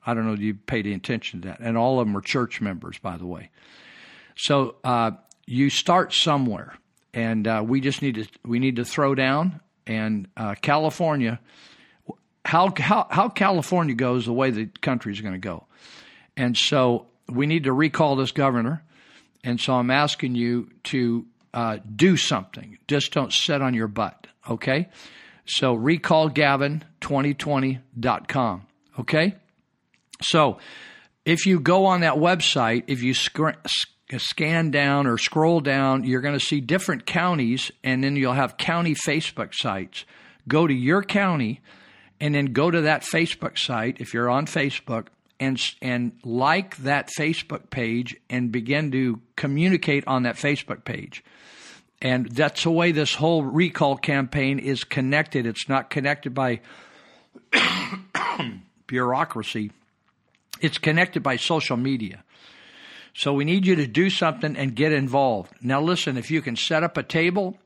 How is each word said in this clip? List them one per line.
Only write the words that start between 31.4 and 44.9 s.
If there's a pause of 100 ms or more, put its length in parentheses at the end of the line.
you
go
on
that
website,
if
you
scr-, (140)
s-,
scan
down
or
scroll
down,
you're
gonna
see
different
counties, (100)
and
then
you'll
have
county
Facebook
sites. (420)
Go
to
your
county (600)
and
then
go
to
that
Facebook
site
if
you're
on
Facebook (320)